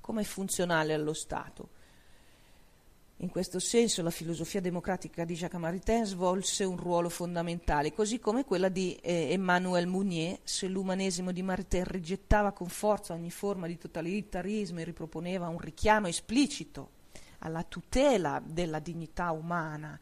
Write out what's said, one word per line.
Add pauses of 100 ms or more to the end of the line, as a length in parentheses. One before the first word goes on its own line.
come
funzionali
allo
Stato. (1400)
In
questo
senso
la
filosofia
democratica
di
Jacques
Maritain
svolse
un
ruolo
fondamentale,
così
come
quella
di,
eh,
Emmanuel
Mounier.
Se
l'umanesimo
di
Maritain
rigettava
con
forza
ogni
forma
di
totalitarismo
e
riproponeva
un
richiamo
esplicito (480)
alla
tutela
della
dignità
umana,